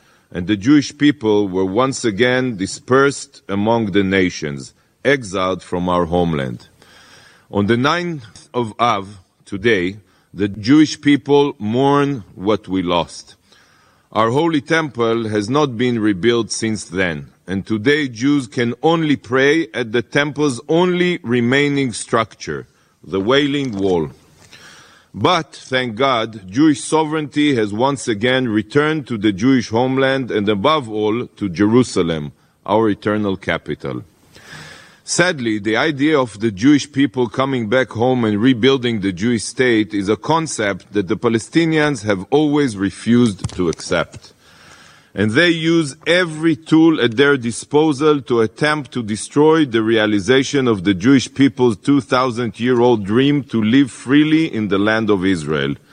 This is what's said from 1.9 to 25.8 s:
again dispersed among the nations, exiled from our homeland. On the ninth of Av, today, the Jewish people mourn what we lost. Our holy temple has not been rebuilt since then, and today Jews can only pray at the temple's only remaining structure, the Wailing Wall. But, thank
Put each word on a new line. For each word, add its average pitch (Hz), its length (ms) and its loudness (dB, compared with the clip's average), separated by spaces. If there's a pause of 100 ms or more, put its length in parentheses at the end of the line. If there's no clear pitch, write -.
again 123 540 0
dispersed 131 920 -2
among 104 440 0
the 98 120 4
nations, 85 680 -2 (320)
exiled 95 560 -2
from 90 260 -4
our 87 180 2
homeland. 78 640 -2 (840)
On 101 160 0
the 117 100 2
ninth 156 760 -4
of 117 240 -4
Av, 104 400 -2 (260)
today, 98 520 0 (360)
the 101 140 -2
Jewish 117 520 2
people 143 600 2
mourn 139 640 0 (100)
what 101 340 -2
we 92 140 -2
lost. 87 540 -4 (760)
Our 113 220 0
holy 156 300 0
temple 117 680 -2
has 107 220 -2
not 139 280 0
been 120 220 0
rebuilt 107 500 0
since 110 360 -4
then, 82 440 -4 (160)
and 92 220 -6
today 135 400 0
Jews 131 400 -2
can 120 340 -2
only 156 360 0
pray 139 560 0
at 117 180 -6
the 117 100 0
temple's 143 680 -2
only 175 540 0
remaining 131 680 0
structure, 90 760 -4 (360)
the 92 160 -4
Wailing 135 580 0
Wall. 90 320 0 (1040)
But, 160 400 -2
thank 127 440 -6